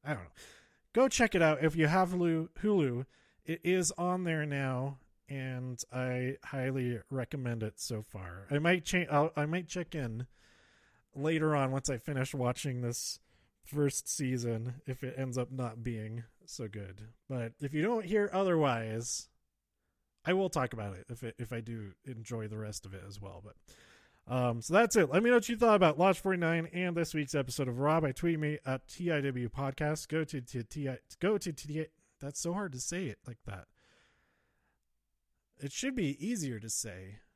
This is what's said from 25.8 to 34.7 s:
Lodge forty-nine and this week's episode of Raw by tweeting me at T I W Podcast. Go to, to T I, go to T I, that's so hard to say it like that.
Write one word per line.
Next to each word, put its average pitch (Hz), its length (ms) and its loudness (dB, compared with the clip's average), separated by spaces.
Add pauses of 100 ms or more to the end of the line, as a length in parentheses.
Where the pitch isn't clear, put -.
Lodge 185 220 6
forty-nine 170 520 2
and 175 240 0
this 165 180 0
week's 147 200 -2
episode 131 340 0
of 120 100 -4
Raw 151 220 4
by 143 120 0
tweeting 165 280 0
me 151 260 0
at 131 220 -4
T 175 240 -2
I 147 80 2
W 127 280 -2
Podcast. 139 600 -2
Go 156 160 0
to, 143 160 -6
to 120 240 -6
T 139 240 -6
I, 127 100 -6 (220)
go 202 180 2
to 175 140 -6
T 147 280 -8
I, 156 60 -4 (340)
that's 139 200 -8
so 170 120 -2
hard 190 200 -4
to 127 80 -10
say 175 260 -4
it 117 200 -8
like 120 200 -12
that. 95 200 -12 (1900)